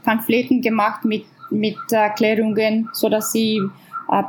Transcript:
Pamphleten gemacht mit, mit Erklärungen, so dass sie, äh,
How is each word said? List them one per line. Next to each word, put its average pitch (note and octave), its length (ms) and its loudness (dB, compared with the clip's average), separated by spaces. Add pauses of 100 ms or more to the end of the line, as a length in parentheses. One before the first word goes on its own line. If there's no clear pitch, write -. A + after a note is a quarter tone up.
Pamphleten A#3+ 580 2
gemacht A3 420 0
mit, G#3+ 200 -2 (260)
mit G#3+ 260 -2 (140)
Erklärungen, A3 1040 2
so - 160 0
dass G#3+ 220 -2
sie, A3 280 0 (500)
äh, G3 180 2